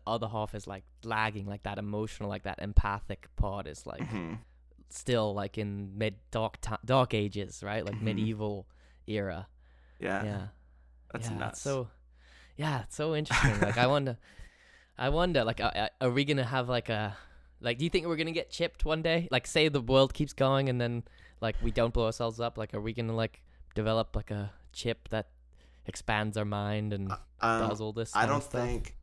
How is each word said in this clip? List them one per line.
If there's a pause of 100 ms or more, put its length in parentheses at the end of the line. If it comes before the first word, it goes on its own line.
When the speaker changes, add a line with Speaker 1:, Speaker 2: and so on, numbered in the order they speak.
Speaker 1:
other
half
is,
like, (200)
lagging,
like,
that
emotional,
like,
that
empathic (100)
part
is,
like,
Speaker 2:
Mm-hmm. (560)
Speaker 1:
still,
like,
in
mid (140)
dark
ti-, (100)
dark
ages,
right?
Like,
Speaker 2:
Mm-hmm.
Speaker 1:
medieval (400)
era. (520)
Speaker 2:
Yeah.
Speaker 1:
Yeah. (640)
Speaker 2:
That's
Speaker 1:
Yeah,
it's
Speaker 2:
nuts.
Speaker 1:
so, (680)
yeah,
it's
so
interesting.
Like,
I
Speaker 2:
<laughs>
Speaker 1:
wonder, (800)
I
wonder,
like,
are, (120)
are
we
gonna
have,
like,
a, (460)
like,
do
you
think
we're
gonna
get
chipped
one
day?
Like,
say
the
world
keeps
going
and
then, (380)
like,
we
don't
blow
ourselves
up.
Like,
are
we
gonna,
like, (340)
develop,
like,
a (200)
chip
that (560)
expands
our
mind
and
Speaker 2:
Uh, (240)
um,
Speaker 1:
does
all
this
Speaker 2:
I
Speaker 1:
kinda
Speaker 2:
don't
Speaker 1:
stuff? (100)
Speaker 2:
think,